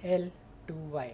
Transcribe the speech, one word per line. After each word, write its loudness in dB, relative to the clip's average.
L 4
to -8
y. -4